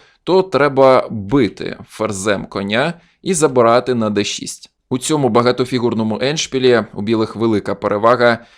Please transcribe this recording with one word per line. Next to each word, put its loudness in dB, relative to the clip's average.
то 2
треба 2
бити -2
ферзем -4
коня -4
і -2
забирати 2
на -2
Д 0
шість. -12
У -4
цьому -2
багатофігурному 0
еншпілі 0
у -8
білих -2
велика 0
перевага, 0